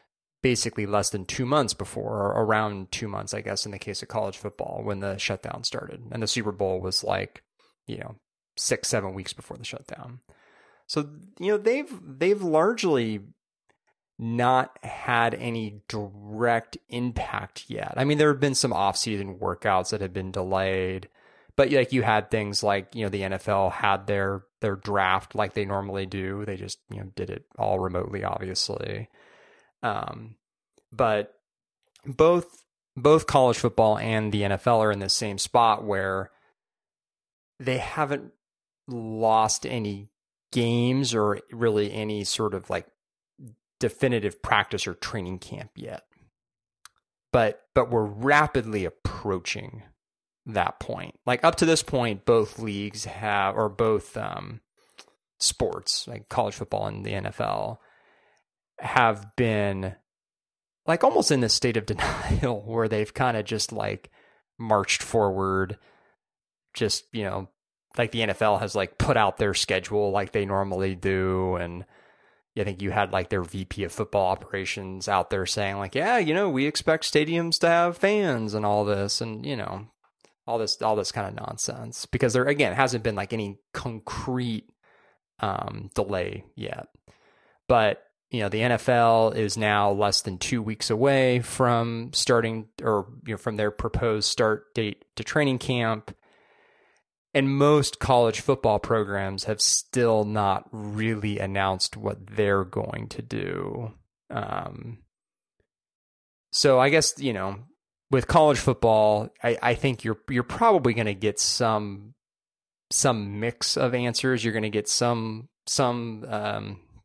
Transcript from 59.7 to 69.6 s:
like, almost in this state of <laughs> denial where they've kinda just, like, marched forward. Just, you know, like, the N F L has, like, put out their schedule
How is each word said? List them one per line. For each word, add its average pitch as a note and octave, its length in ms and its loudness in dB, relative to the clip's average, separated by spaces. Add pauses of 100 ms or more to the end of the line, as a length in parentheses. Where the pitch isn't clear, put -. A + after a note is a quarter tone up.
like, E3+ 180 2
almost C4+ 260 4
in C#3 100 4
this A2+ 140 2
state A#2+ 220 2
of A2 100 -2
<laughs> - 0 -
denial - 720 -2
where A2+ 280 -2
they've G#2+ 260 -2
kinda A#2+ 280 0
just, G#2 300 -4
like, G#2 380 -6 (480)
marched G#2+ 440 2
forward. F#2+ 760 0 (960)
Just, - 380 -2
you A2 120 -6
know, F#2+ 240 -6 (500)
like, A#2 140 0
the A2+ 100 0
N G#2+ 80 0
F F#2+ 120 0
L G#2 160 4
has, G2 160 -4
like, F#2+ 240 -2
put C3+ 180 2
out G#2+ 200 2
their G2+ 180 0
schedule G2+ 560 0